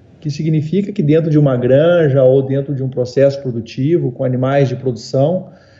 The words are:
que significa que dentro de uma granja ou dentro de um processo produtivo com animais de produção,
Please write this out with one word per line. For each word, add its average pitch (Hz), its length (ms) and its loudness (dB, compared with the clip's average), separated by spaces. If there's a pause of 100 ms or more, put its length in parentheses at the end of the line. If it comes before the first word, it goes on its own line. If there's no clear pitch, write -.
(200)
que 147 100 -8
significa 160 600 -4
que - 120 -4
dentro 156 280 2
de 151 80 2
uma 139 160 4
granja 139 720 4
ou 135 160 6
dentro 139 340 -4
de 131 80 -6
um 131 60 -4
processo 135 540 0
produtivo 135 680 -4
com 131 140 -8
animais 131 460 0
de 127 60 -6
produção, 139 760 -4 (300)